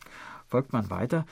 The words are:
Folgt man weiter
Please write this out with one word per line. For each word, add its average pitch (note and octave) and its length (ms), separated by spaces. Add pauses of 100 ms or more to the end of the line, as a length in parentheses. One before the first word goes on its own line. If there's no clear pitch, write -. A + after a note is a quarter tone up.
(480)
Folgt - 260
man G#2+ 160
weiter B2 420